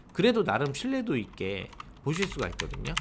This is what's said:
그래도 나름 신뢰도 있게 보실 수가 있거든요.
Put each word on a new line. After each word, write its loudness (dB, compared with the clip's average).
그래도 6
나름 2
신뢰도 -2
있게 -4
보실 0
수가 -4
있거든요. -6